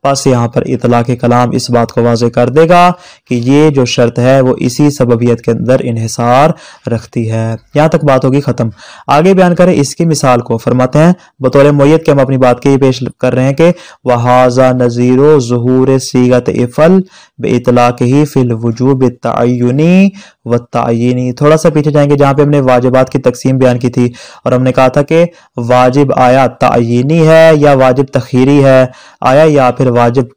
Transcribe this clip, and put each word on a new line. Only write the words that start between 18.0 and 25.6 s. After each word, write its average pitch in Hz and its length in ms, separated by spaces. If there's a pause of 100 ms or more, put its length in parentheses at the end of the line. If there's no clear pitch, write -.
ही 139 220
फ़िल 127 300
वुजूब 123 520 (160)
तायुनी 127 880 (360)
व 117 100
तायीनी। 120 760
थोड़ा 147 240
सा 170 140
पीछे 151 200
जाएंगे 143 240
जहाँ 139 180
पे 147 100
हमने 143 200
वाजिबात 127 460
की 139 120
तकसीम 131 360
बयान 123 200
की 123 140
थी 123 220 (320)
और 127 80
हमने 127 200
कहा 131 180
था 147 120
कि 165 200 (380)